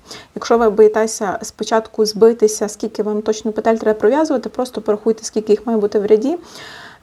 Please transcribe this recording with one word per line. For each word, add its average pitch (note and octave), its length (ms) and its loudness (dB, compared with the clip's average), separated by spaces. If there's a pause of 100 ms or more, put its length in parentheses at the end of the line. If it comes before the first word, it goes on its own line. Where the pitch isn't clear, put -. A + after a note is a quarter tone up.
(360)
Якщо A#3 220 0
ви A#3 120 4
боїтеся G#3+ 720 2
спочатку A3 640 -4
збитися, G#3+ 640 2
скільки G#3+ 340 -8
вам G#3 180 -4
точно G#3+ 300 -4
петель A3+ 240 0
треба A3 240 -2
пров'язувати, C4 500 0
просто B3+ 320 -8
порахуйте, A3 420 -2
скільки G#3+ 300 -2
їх G#3 140 -2
має A3+ 120 0
бути G#3 200 0
в G3 60 -4
ряді, A3 320 2 (640)